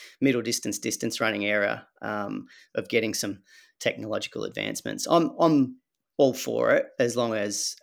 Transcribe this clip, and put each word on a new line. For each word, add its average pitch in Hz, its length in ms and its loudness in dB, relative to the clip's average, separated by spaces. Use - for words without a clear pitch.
middle 127 200 4
distance, 113 380 -4
distance 117 420 -4
running 104 240 0
era, 104 420 0
um, 104 460 -6
of 113 140 -4
getting 110 240 0
some 101 260 -4
technological 110 640 -4
advancements. - 680 -6
I'm, 165 300 4
I'm 147 380 4
all 135 160 6
for 117 380 0
it - 160 4
as 120 160 2
long 117 200 0
as, 101 480 -4